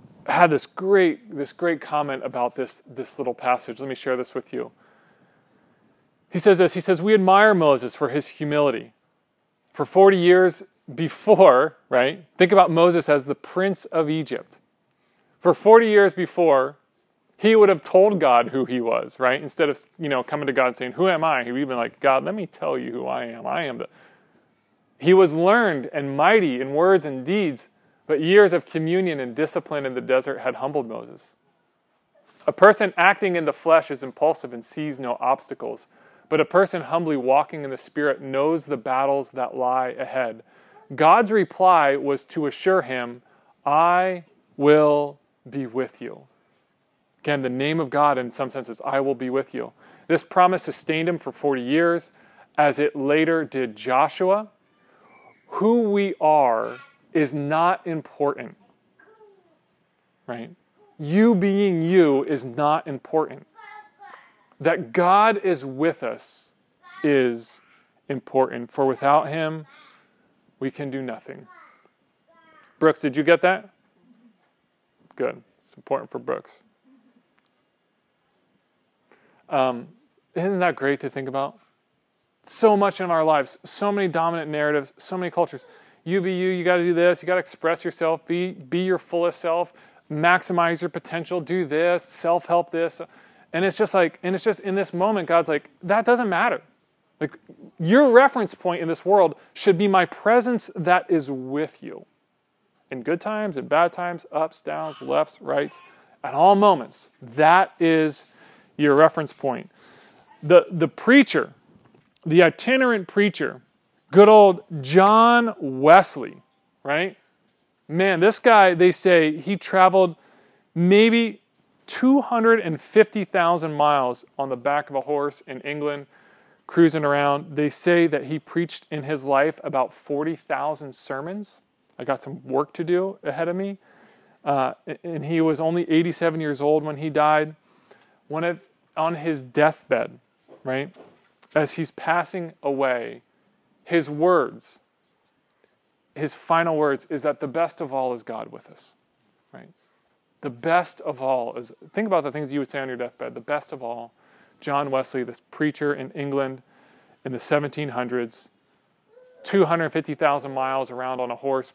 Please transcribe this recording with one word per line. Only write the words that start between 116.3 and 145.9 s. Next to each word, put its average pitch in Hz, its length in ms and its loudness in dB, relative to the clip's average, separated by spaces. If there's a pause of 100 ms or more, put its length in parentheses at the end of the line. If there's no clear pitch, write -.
right? 160 340 -4 (680)
Man, 180 340 0
this 214 200 4
guy, 202 340 6
they 180 180 6
say 160 440 4
he 180 200 -6
traveled 185 600 2 (580)
maybe 208 640 2 (460)
two 262 360 2
hundred 226 380 2
and 160 200 -6
fifty 214 440 2
thousand 170 500 0
miles 143 500 0 (140)
on 135 100 -6
the 127 80 -4
back 143 320 -4
of 139 80 -10
a 131 60 -2
horse 143 440 -6
in 131 140 -14
England, 147 460 -8 (600)
cruising 160 380 2
around. 143 520 -2
They 147 120 0
say 175 380 2
that 143 180 -4
he 151 140 -8
preached - 520 -8
in 151 120 -8
his 139 220 -8
life 139 380 0
about 139 300 -4
forty 151 440 -6
thousand 143 580 -8
sermons. 175 680 -12 (380)
I 127 60 -14
got 131 180 -4
some 135 240 -14
work 135 280 -4
to 170 100 -8
do 180 380 -2
ahead 165 260 -6
of 175 80 -6
me. 196 220 -8 (640)
Uh, 139 300 -2 (120)
a-, 147 180 -12
and 160 200 -10
he 160 160 -2
was 160 200 0
only 170 300 -2
eighty-seven 165 500 0
years 147 200 -6
old 151 240 0
when 151 120 -8
he 151 140 -8
died. 151 440 0 (760)
One 160 160 -8
of, 170 160 -6 (360)
on 165 200 -4
his 147 260 -6
deathbed, 127 760 -2 (460)
right, 135 320 -6 (580)
as 151 180 0
he's 160 180 -8
passing 170 720 -6
away, 127 580 -4 (640)
his 165 240 -2
words, 147 720 -2 (1300)